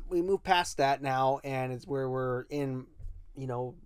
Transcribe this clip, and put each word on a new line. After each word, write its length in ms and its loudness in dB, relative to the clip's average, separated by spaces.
we 140 0
move 220 0
past 340 4
that 240 4
now, 400 2
and 300 -2
it's 140 -10
where 220 -2
we're 420 -2
in, 360 -4
you 100 -8
know, 280 -4